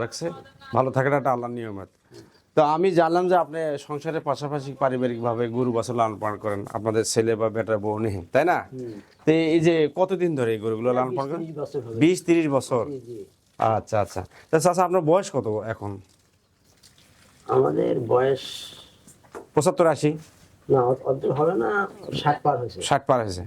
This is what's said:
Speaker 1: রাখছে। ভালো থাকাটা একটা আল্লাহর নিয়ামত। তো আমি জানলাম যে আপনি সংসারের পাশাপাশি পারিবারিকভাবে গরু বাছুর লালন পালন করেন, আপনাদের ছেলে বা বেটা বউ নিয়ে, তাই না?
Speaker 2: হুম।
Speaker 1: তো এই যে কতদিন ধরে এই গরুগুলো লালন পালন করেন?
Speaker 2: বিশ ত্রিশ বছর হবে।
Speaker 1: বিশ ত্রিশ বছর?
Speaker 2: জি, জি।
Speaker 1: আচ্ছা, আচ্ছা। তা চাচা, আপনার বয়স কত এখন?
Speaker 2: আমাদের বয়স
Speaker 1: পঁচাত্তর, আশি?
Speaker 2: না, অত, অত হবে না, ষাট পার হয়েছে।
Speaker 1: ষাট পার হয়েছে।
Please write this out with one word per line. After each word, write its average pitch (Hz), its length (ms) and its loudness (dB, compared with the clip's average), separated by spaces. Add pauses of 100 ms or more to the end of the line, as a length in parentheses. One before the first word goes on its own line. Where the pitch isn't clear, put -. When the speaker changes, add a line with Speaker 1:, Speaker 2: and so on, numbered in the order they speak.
Speaker 1:
রাখছে। 160 280 -6 (440)
ভালো 131 160 2
থাকাটা 135 260 2
একটা 131 160 0
আল্লাহর 120 200 -6
নিয়ামত। 107 380 -10 (680)
তো 156 60 6
আমি 160 280 4
জানলাম 170 380 4
যে 185 80 4
আপনি 156 220 0 (300)
সংসারের 151 320 -6
পাশাপাশি 143 520 -4
পারিবারিকভাবে 120 760 -2
গরু 123 240 0
বাছুর 117 240 -2
লালন 110 220 0
পালন 107 180 -4
করেন, 101 240 -4 (120)
আপনাদের 110 320 0
ছেলে 113 360 2
বা 113 80 0
বেটা 107 300 -2
বউ 104 200 -2
নিয়ে, 101 240 -2 (100)
তাই 139 120 4
না? 170 140 2
Speaker 2:
হুম। 123 340 -10 (340)
Speaker 1:
তো 156 60 4
এই 160 280 4
যে 170 140 4 (200)
কতদিন 180 420 0
ধরে 120 160 0
এই 110 60 -2
গরুগুলো 113 340 -2
লালন 127 240 0
পালন 135 140 -4
করেন? 170 100 -6
Speaker 2:
বিশ 160 140 -10
ত্রিশ 151 60 -10
বছর 143 200 -6
হবে। 113 200 -6
Speaker 1:
বিশ 175 240 4
ত্রিশ 170 240 4
বছর? 127 420 0
Speaker 2:
জি, 135 160 -8
জি। 110 180 -12 (340)
Speaker 1:
আচ্ছা, 110 420 0
আচ্ছা। 95 200 -4 (300)
তা 160 100 2
চাচা, 175 240 2
আপনার 175 180 0
বয়স 180 300 2
কত 120 140 -2 (200)
এখন? 107 240 -8 (1600)
Speaker 2:
আমাদের 131 520 2
বয়স 127 420 2 (1120)
Speaker 1:
পঁচাত্তর, 170 320 4
আশি? 151 240 2 (600)
Speaker 2:
না, 135 120 6
অত, 131 220 2
অত 131 200 -2
হবে 151 300 0
না, 220 160 0 (440)
ষাট 147 280 0
পার 127 160 0
হয়েছে। 113 240 -8
Speaker 1:
ষাট 135 240 2
পার 131 180 4
হয়েছে। 90 220 -6